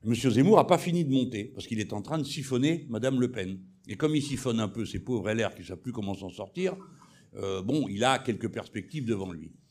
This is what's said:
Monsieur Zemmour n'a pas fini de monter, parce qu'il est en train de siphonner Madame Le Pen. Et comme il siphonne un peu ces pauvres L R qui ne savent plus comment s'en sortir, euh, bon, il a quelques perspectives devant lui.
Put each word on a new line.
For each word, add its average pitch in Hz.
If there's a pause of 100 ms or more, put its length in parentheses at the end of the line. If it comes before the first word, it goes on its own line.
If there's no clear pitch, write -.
Monsieur 117
Zemmour 180
n'a 156
pas 170
fini 170
de 135
monter, 120
parce -
qu'il 110
est 107
en 104
train 151
de 151
siphonner 139
Madame 123
Le 123
Pen. 95 (280)
Et 107
comme 156
il 139
siphonne 131
un 107
peu 113
ces 95
pauvres 107
L 110
R 95
qui 92
ne 82
savent 92
plus 127
comment 98
s'en 95
sortir, 107 (600)
euh, 98
bon, 123
il 98
a 131
quelques 117
perspectives 113
devant 95
lui. 78 (200)